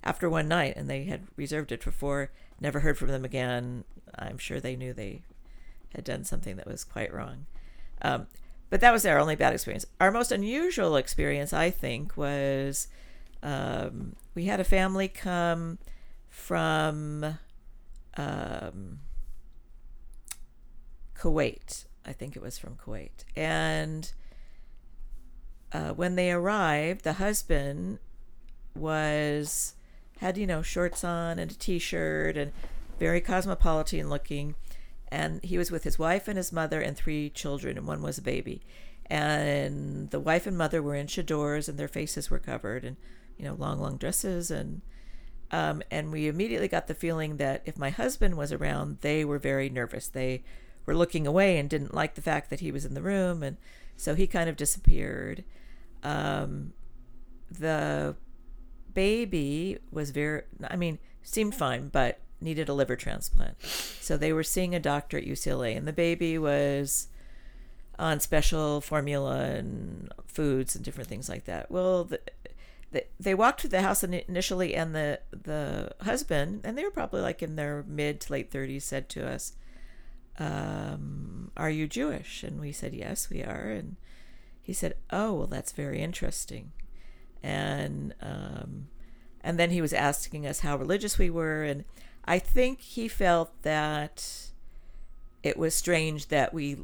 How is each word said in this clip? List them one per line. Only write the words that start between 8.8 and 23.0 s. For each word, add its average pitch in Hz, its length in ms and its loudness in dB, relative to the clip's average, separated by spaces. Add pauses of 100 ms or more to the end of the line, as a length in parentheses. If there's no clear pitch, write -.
that 240 100 12
was 220 140 6
our 151 140 8
only 156 180 4
bad 127 160 6
experience. - 320 -4 (160)
Our 190 100 8
most 233 220 2
unusual 208 640 2
experience, 143 560 2
I 160 160 4
think, 139 480 -2
was, 139 720 0 (520)
um, - 760 -4 (180)
we 170 120 -2
had 202 140 2
a 185 40 2
family 190 440 6
come 170 720 0 (500)
from, 156 1120 0 (800)
um, 147 840 -6 (2250)
Kuwait. - 680 2 (180)
I 135 100 -8
think 143 220 -8
it - 60 -10
was - 160 -8
from - 180 -10
Kuwait. - 500 -8 (100)